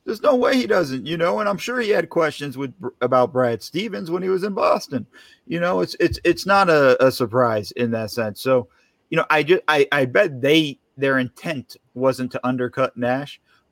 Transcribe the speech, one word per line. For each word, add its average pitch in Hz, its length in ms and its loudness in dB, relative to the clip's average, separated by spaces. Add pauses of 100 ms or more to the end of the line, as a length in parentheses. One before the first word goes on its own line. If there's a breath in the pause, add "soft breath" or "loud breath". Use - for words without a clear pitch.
There's 220 160 -8
no 285 140 4
way 262 200 2
he 247 120 0
doesn't, 147 400 -2
you 165 100 -4
know? 180 220 0
And 208 100 -2
I'm 190 80 -2
sure 247 220 -6
he 220 100 -2
had 180 200 0
questions 143 460 -2
with, 135 160 -8 (300)
about 123 320 4
Brad 120 300 0
Stevens 196 480 -6
when 180 100 -4
he 185 80 -4
was 185 140 0
in 202 100 -4
Boston. - 540 -2 (400 soft breath)
You 165 120 -4
know, 180 220 0
it's, 170 180 -4
it's, - 240 0
it's 170 220 0
not 196 240 4
a, 139 340 6
a 131 80 6
surprise 113 600 0
in 120 200 -2
that 110 200 -4
sense. 107 300 -6
So, 131 260 0 (420)
you 160 80 -2
know, 165 140 0
I 156 100 4
ju-, 156 260 2
I, 147 240 2
I 139 140 2
bet 147 340 0
they, 147 400 2 (180)
their 135 200 0
intent 127 600 -8 (180)
wasn't 127 380 -2
to 123 140 -4
undercut 127 480 -2
Nash, 123 460 -4 (300)